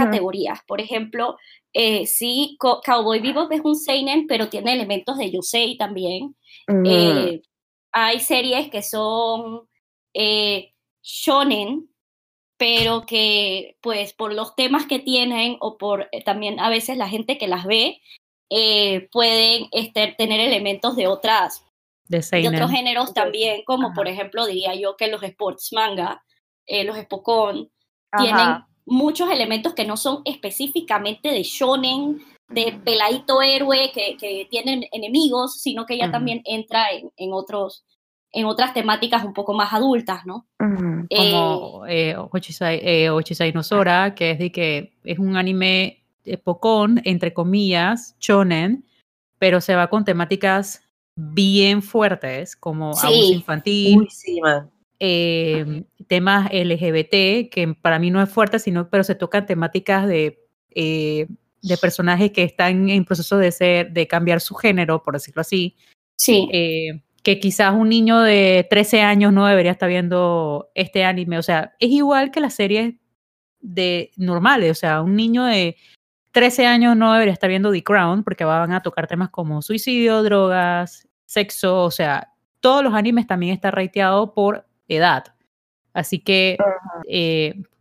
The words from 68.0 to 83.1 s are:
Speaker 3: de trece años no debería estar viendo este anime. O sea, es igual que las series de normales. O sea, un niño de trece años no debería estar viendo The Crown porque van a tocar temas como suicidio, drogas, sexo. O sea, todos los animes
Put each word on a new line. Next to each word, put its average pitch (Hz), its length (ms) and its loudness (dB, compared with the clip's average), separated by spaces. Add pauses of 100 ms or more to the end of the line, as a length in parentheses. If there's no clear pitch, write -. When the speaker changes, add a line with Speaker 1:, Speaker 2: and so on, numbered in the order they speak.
Speaker 3:
de 196 480 6
trece 208 320 4
años 208 320 6
no 196 140 6
debería 185 260 6
estar 180 160 -2
viendo 175 840 0
este 185 300 0
anime. 180 340 -2
O 170 40 -2
sea, 160 380 -2
es 240 100 4
igual 277 400 4
que 277 100 -4
las 285 140 -2
series 214 400 0 (640)
de 180 560 -2
normales. 180 540 2
O 160 40 2
sea, 156 260 0
un 185 160 2
niño 233 280 2
de 190 320 0 (560)
trece 247 340 4
años 240 320 6
no 220 160 6
debería 220 180 4
estar 185 160 0
viendo 196 240 2
The 175 100 0
Crown 196 420 2
porque 180 200 -4
van 165 280 2
a 185 100 -2
tocar 165 240 -4
temas 180 240 -2
como 151 320 -6
suicidio, 226 600 0
drogas, 180 840 0 (160)
sexo. 190 600 0
O 170 60 2
sea, 147 400 -2 (300)
todos 269 240 4
los 247 80 0
animes 226 340 2